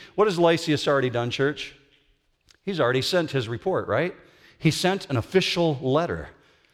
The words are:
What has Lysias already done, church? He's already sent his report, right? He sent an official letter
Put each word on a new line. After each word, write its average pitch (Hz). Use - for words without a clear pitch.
What 214
has 170
Lysias 165
already 135
done, 120
church? 139
He's 190
already 127
sent 170
his 127
report, 120
right? 143
He 156
sent 190
an 131
official 170
letter 131